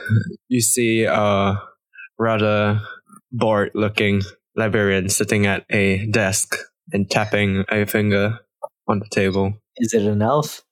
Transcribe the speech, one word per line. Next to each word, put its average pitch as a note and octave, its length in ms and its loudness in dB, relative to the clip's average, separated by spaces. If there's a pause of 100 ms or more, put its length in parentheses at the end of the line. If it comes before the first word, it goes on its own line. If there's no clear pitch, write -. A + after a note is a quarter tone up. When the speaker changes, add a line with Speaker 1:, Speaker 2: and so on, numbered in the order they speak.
(480)
Speaker 1:
you B2 120 0
see A2+ 440 2
a G2+ 560 2 (580)
rather G#2+ 640 2 (520)
bored A2 420 0
looking G2+ 480 0 (340)
librarian G2 520 0
sitting G2+ 380 0
at F#2+ 240 -2
a G2 360 0
desk G#2 500 0 (360)
and G2 180 -2
tapping G#2 600 0
a G#2+ 160 0
finger G#2 520 0 (500)
on G#2 120 0
the G#2 100 -10
table. G2 440 0 (220)
Speaker 2:
Is A#2 160 -2
it A2+ 100 2
an G#2 200 0
elf? C#3+ 500 -2